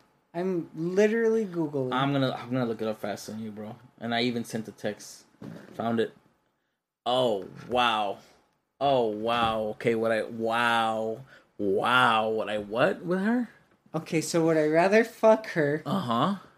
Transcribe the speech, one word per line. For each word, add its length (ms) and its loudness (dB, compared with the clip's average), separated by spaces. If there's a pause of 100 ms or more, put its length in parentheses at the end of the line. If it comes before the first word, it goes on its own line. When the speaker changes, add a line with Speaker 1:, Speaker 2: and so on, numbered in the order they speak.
(340)
Speaker 1:
I'm 420 -4
literally 720 2
Googling. 480 -4
Speaker 2:
I'm 180 0
gonna, 200 2
I'm 180 -10
gonna 160 0
look 160 -6
it 60 -2
up 120 -6
faster 320 -8
than 120 -10
you, 80 -10
bro. 240 -12 (240)
And 140 -6
I 100 0
even 200 -2
sent 220 -8
the 60 -14
text. 520 -10 (520)
Found 240 -2
it. 140 0 (920)
Oh, 400 2 (240)
wow. 480 0 (600)
Oh, 280 2
wow. 520 0 (160)
Okay, 200 0
what 160 2
I, 120 2
wow. 960 0 (380)
Wow. 720 4
What 200 -2
I, 80 -4
what 480 0
with 160 -2
her? 280 0 (440)
Speaker 1:
Okay, 280 -2
so 240 0
would 120 4
I 100 4
rather 360 4
fuck 480 2
her 340 0
Speaker 2:
Uh-huh. 500 0 (220)